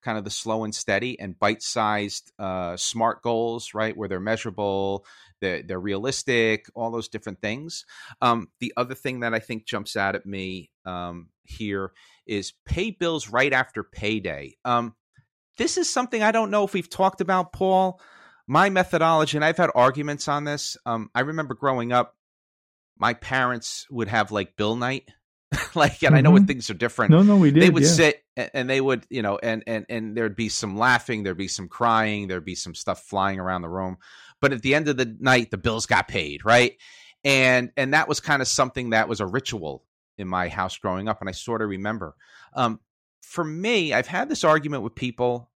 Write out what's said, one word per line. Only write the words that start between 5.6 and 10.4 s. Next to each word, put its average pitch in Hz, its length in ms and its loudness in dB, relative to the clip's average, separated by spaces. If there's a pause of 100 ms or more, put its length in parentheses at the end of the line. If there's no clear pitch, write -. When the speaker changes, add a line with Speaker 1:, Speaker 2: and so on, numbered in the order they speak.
Speaker 1:
they're 92 180 -8
realistic, 110 920 -2
all 117 160 -6
those 113 200 -8
different 104 320 -12
things. 131 440 -8 (360)
Um, 117 280 0 (100)
the 123 160 -8
other 123 200 -4
thing 127 240 -8
that 117 160 -2
I 113 40 0
think 110 280 -12
jumps 104 280 -8
out 98 200 -2
at 98 100 -8
me, 95 460 -10 (120)